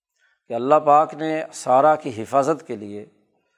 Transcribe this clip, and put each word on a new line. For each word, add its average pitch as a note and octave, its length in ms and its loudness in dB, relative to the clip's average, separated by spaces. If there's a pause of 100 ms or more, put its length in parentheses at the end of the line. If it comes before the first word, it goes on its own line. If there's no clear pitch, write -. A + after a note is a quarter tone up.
(480)
کہ B2 60 -10
اللہ B2 220 2
پاک D3+ 380 4
نے D#3 380 -6
سارہ C#3 440 2
کی B2+ 260 -8
حفاظت C#3 460 -2
کے B2 80 -10
لیے G#2 300 -14 (520)